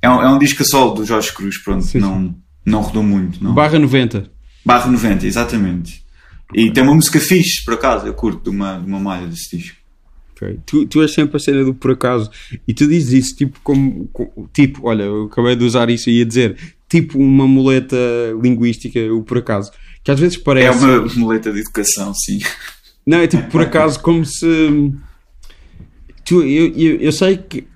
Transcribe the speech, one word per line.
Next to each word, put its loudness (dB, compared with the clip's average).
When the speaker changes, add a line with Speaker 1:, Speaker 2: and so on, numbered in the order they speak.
Speaker 1:
É 4
um, 4
é 4
um 4
disco 2
a 2
solo 2
do -6
Jorge -2
Cruz, -8
pronto, -2
Speaker 2:
Sim, 0
Speaker 1:
não, 0
Speaker 2:
sim. -4
Speaker 1:
não 0
rodou -4
muito, -2
não. -2
Speaker 2:
Barra 2
noventa. 0
Speaker 1:
Barra 2
noventa, 0
exatamente. -4
E 4
tem 2
uma 6
música 4
fixe, 0
por -2
acaso, -2
eu -8
curto -6
de -
uma, -6
de -12
uma -6
malha -8
desse -12
disco. -12
Speaker 2:
Ok. -10
Tu, 0
tu 0
és 0
sempre -2
a -2
cena 0
do 0
por -2
acaso. -2
E -2
tu 2
dizes 2
isso, 2
tipo, -4
como, -2
co-, -12
tipo, 2
olha, 0
eu -4
acabei 0
de 0
usar 2
isso -2
e 4
ia 2
dizer, 0
tipo 0
uma 4
muleta 2
linguística, 0
o -2
por -4
acaso. -4
Que -4
às 2
vezes 2
parece 2
Speaker 1:
É 4
uma 4
muleta 0
de -4
educação, -4
sim. -6
Speaker 2:
Não, 4
é 4
tipo, 0
por 2
acaso, 0
como 2
se 0
tu, 2
eu, 2
eu, 2
eu 0
sei 2
que -14